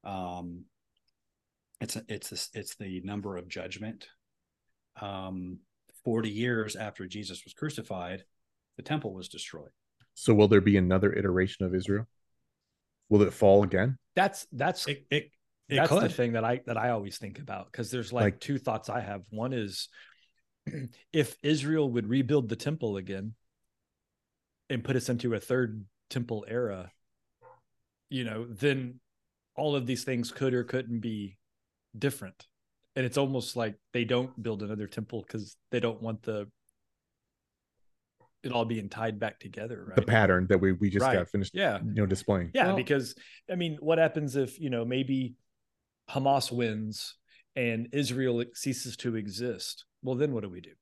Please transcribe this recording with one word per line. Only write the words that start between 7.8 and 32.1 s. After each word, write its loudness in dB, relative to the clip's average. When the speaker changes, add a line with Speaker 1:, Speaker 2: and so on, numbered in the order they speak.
Speaker 1:
the -14
temple -4
was -12
destroyed. -14
Speaker 2:
So 4
will 10
there 10
be 6
another 6
iteration 2
of 0
Israel? 0
Will 8
it 6
fall 10
again? 2
Speaker 3:
That's, 2
that's, -2
Speaker 1:
It, -8
it, 0
it 0
Speaker 3:
that's 6
the 6
Speaker 1:
could. 2
Speaker 3:
thing 2
that 0
I, 2
that -2
I 0
always -4
think -12
about, -12
'cause -6
there's, -6
like, 2
Speaker 2:
Like 0
Speaker 3:
two -4
thoughts -4
I -4
have. -8
One -6
is, -6
<clears throat> -12
if 0
Israel 2
would 0
rebuild 2
the -4
temple -4
again -8
and -2
put 0
us 0
into 0
a -2
third -2
temple -4
era, -4
you -6
know, -8
then -2
all 0
of -2
these -2
things -2
could 0
or 0
couldn't -4
be -6
different. -4